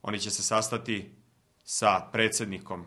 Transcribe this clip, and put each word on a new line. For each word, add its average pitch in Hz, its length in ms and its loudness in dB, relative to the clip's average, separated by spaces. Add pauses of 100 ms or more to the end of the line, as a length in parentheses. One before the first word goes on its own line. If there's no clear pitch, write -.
Oni 104 160 -2
će 101 120 -4
se - 120 -2
sastati 110 680 0 (540)
sa 98 480 2
predsjednikom 98 760 0